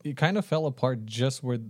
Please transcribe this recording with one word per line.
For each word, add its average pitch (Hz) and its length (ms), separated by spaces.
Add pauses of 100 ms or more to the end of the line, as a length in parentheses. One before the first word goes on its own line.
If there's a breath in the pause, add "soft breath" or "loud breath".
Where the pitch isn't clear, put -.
it 147 120
kind 180 220
of 202 80
fell 160 220
apart 127 400
just 123 360
where 123 140 (120)